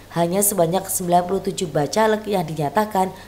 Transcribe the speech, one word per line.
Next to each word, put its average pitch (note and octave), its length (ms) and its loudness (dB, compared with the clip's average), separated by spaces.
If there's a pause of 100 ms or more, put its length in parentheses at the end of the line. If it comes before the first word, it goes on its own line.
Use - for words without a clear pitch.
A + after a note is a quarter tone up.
(120)
hanya F3 320 2
sebanyak F3+ 400 2
sembilan F3 400 2
puluh F#3+ 160 -2
tujuh F3+ 320 -4
bacalek G#3 560 0
yang F#3+ 160 0
dinyatakan F#3 720 -2 (120)